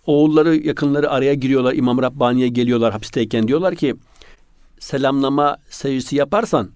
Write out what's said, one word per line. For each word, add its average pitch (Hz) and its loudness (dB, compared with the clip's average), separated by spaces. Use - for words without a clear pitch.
oğulları, 156 4
yakınları 147 -2
araya 139 2
giriyorlar. 131 0
İmam 127 0
Rabbani'ye 127 0
geliyorlar 120 0
hapisteyken. 110 -4
Diyorlar 170 0
ki, 135 -2
"Selamlama 139 0
secdesi 135 -6
yaparsan 143 -2